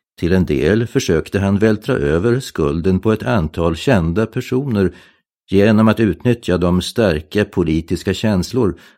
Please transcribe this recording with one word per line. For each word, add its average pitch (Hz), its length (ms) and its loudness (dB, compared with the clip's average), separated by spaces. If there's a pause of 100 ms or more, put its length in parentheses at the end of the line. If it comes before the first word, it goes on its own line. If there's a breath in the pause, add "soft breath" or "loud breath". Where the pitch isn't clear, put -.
(200)
Till 87 140 0
en 92 120 2
del 80 420 0
försökte 95 520 -2
han 98 200 0
vältra 110 360 0
över 87 440 0
skulden 85 600 -2
på 110 120 0
ett 107 120 -2
antal 85 520 -2
kända 92 500 0
personer 127 720 -2 (540 loud breath)
genom 107 380 4
att 107 120 2
utnyttja 101 580 0
de 87 240 2
starka 98 640 0
politiska 82 680 -2
känslor 101 640 -2 (180 loud breath)